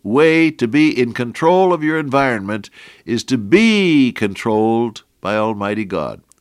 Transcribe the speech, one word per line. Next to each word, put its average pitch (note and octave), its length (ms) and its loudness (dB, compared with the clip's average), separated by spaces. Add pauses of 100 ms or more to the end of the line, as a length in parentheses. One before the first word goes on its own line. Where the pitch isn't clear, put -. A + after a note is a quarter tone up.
way D#3+ 480 2
to - 160 -4
be D3+ 220 2
in A#2+ 240 -2
control F3 600 0
of D#3 100 -2
your D#3 140 -2
environment A#2+ 720 -2 (360)
is A2+ 200 -4
to C3 140 -2
be E3+ 720 4
controlled A2 920 -2 (180)
by G2+ 160 -4
Almighty G#2+ 480 -4
God. D#2 380 -6 (200)